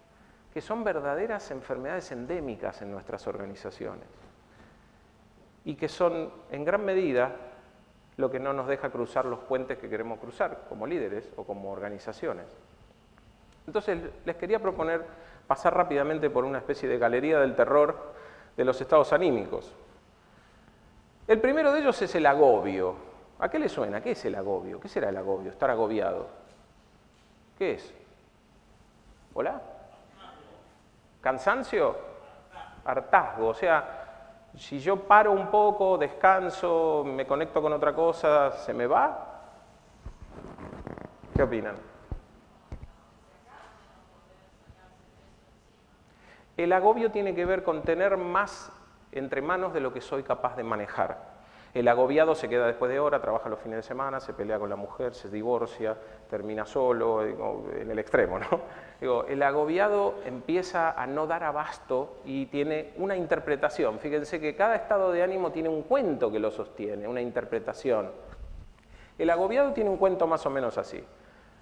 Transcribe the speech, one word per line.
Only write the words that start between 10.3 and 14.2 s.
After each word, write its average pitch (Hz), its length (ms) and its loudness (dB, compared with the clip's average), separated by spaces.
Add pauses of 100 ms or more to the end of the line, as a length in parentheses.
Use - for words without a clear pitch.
como 120 180 -8
líderes 117 500 -6
o 104 80 -10
como 98 280 -8
organizaciones. 101 760 -8 (1200)
Entonces, 196 320 -2 (260)